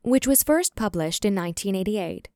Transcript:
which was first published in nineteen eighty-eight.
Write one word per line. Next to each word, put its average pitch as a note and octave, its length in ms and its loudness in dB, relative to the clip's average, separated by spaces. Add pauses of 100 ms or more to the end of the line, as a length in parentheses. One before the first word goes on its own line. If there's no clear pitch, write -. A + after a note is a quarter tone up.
which B3+ 240 2
was C4+ 180 4
first E4 340 2
published F3 480 -2
in G3+ 100 2
nineteen F3 400 -4
eighty-eight. F#3 600 -4